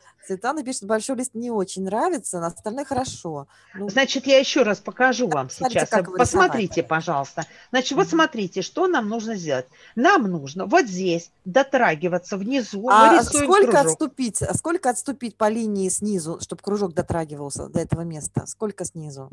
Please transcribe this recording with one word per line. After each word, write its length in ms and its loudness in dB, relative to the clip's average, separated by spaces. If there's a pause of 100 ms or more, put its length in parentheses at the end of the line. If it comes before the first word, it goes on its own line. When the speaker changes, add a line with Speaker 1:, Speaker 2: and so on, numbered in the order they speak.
(260)
Speaker 1:
Светлана 380 -4
пишет, 200 -8
«Большой 320 -2
лист 180 -6
не 160 -8
очень 340 -4
нравится, 560 -2
на 80 -2
остальных 400 -8
хорошо». 580 -6 (260)
Ну, 160 -8
Speaker 2:
Значит, 380 0
я 120 6
ещё 260 4
раз 160 0
покажу 480 0
Speaker 1:
да, 80 0
Speaker 2:
вам 120 -2
Speaker 1:
посмотрите, 320 -2
Speaker 2:
сейчас. 80 0
Speaker 1:
как 200 2
его 80 -10
Speaker 2:
Посмотрите, 580 2
Speaker 1:
рисовать. 140 0
Speaker 2:
пожалуйста. 580 -2 (240)
Значит, 220 0
вот 140 2
Speaker 1:
Мгм. 40 -8
Speaker 2:
смотрите, 520 0
что 260 -2
нам 200 0
нужно 280 -4
сделать. 300 -4 (280)
Нам 300 4
нужно 420 -4
вот 200 4
здесь 440 -2 (160)
дотрагиваться 880 0
внизу. 460 -4
Мы 80 0
Speaker 1:
А 300 8
Speaker 2:
рисуем 260 0
Speaker 1:
сколько 240 6
Speaker 2:
кружок. 220 6
Speaker 1:
отступить, 500 -4
а 120 -4
сколько 360 -2
отступить 460 -6
по 120 2
линии 400 -2
снизу, 520 -4
чтобы 220 -12
кружок 300 -2
дотрагивался 760 -6
до 120 -4
этого 220 -4
места? 440 -8
Сколько 380 -8
снизу? 480 -14